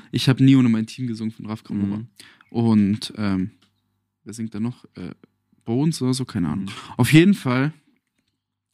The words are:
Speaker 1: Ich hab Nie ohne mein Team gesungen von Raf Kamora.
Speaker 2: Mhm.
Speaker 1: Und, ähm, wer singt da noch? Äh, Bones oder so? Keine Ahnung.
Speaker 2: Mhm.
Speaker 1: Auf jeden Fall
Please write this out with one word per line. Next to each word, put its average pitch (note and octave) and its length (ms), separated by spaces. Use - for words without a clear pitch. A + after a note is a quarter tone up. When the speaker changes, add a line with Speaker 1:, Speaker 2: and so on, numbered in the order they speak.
Speaker 1:
Ich - 180
hab B2+ 100
Nie C3+ 160
ohne B2+ 140
mein A2 180
Team C3 200
gesungen A2 260
von - 140
Raf G#2+ 180
Kamora. G2+ 320
Speaker 2:
Mhm. A2+ 100
Speaker 1:
Und, G#2+ 640
ähm, G2 360
wer G#2 100
singt A2 200
da G#2 60
noch? A#2+ 240
Äh, F#2 180
Bones C#3 380
oder B2+ 100
so? B2+ 140
Keine F2 240
Ahnung. F#2+ 160
Speaker 2:
Mhm. - 40
Speaker 1:
Auf A#2+ 120
jeden E3+ 220
Fall C3+ 400